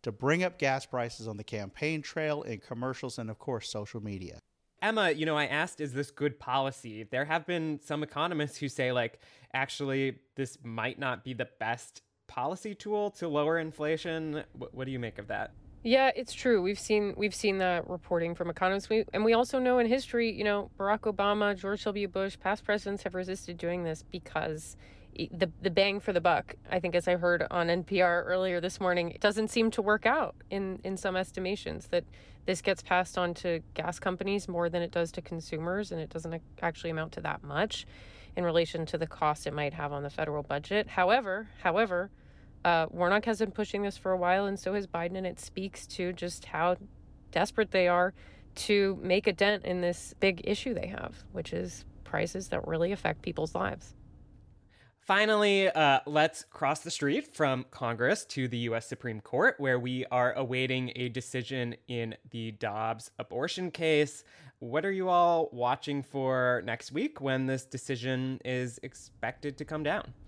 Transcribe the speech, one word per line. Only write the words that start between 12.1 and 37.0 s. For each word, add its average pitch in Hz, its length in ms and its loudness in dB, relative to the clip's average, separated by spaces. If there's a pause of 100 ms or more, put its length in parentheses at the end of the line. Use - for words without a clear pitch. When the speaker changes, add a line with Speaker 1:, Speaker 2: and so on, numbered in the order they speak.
Speaker 2:
policy 180 460 -4
tool 208 380 -2
to 175 160 -6
lower 151 320 2
inflation." 156 840 -4 (140)
Wh-, - 160 -12
what 131 120 -6
do 135 60 -6
you 127 80 -4
make 110 200 -6
of 104 80 -12
that? 107 240 -4 (320)
Speaker 3:
Yeah, 262 320 6
it's - 180 -6
true. 226 280 4
We've 196 180 0
seen, 208 380 2
we've 196 160 -2
seen 196 240 0
the 180 300 2
reporting 170 480 -2
from 170 160 -2
economists. 190 360 0
We, 220 160 2 (100)
and 214 120 2
we 226 80 8
also 247 240 4
know 254 220 4
in 233 80 4
history, 233 440 2
you - 120 -4
know, 202 340 2
Barack 208 340 0
Obama, 202 440 2
George 196 300 -4
W. 202 220 0
Bush, 190 320 -2
past 208 240 0
presidents 202 380 -2
have 185 140 -6
resisted 185 420 -6
doing 175 260 -2
this 160 200 -4
because - 760 -6 (380)
e-, - 160 -4
the, 175 180 0 (140)
the 185 80 2
bang 196 280 4
for 196 140 -2
the 175 80 2
buck, 165 320 4 (160)
I 185 100 2
think, 170 140 -2
as 175 140 2
I 180 80 4
heard 175 340 2
on 170 220 2
N 175 120 2
P 196 160 0
R 175 260 4
earlier 185 360 0
this 185 180 -4
morning, 175 300 2
it - 120 -8
doesn't 214 280 2
seem 226 220 4
to 220 100 0
work 208 240 2
out 254 300 2 (160)
in, 190 320 -4
in 190 140 -4
some 185 180 -2
estimations, 185 720 -4
that - 160 2 (420)
this 185 160 0
gets 190 220 0
passed 180 340 2
on 175 180 0
to 165 260 -2 (120)
gas 160 260 -4
companies 190 480 -2
more 170 220 0
than 170 140 0
it 170 80 -4
does 170 220 0
to 180 100 -6
consumers, 170 680 -4
and 170 80 -6
it 156 100 -8
doesn't 165 260 -8
ac-, 165 80 -10 (180)
actually - 300 -4
amount 160 220 -4